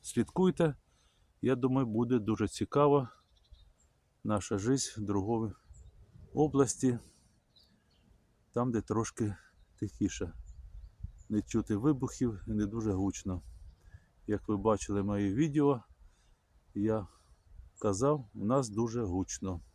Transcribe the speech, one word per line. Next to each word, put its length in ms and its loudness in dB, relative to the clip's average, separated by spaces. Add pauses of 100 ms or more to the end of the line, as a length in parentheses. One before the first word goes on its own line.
слідкуйте. 720 2 (640)
Я 140 2
думаю, 320 2
буде 320 2
дуже 280 0
цікава 640 4 (1120)
наша 340 0
життя 400 0
в 40 -6
другій 520 0 (800)
області, 680 2 (1500)
там, 180 0
де 100 2
трошки 540 -2 (440)
тихіше. 540 -4 (960)
Не 120 0
чути 340 0
вибухів 720 -2
і 40 -6
не 140 0
дуже 280 -2
гучно. 480 -2 (840)
Як 200 -4
ви 100 0
бачили 460 0
моє 300 0
відео, 500 2 (920)
я 340 0 (720)
казав, 540 0
у 120 -6
нас 240 2
дуже 340 -2
гучно. 580 -4 (140)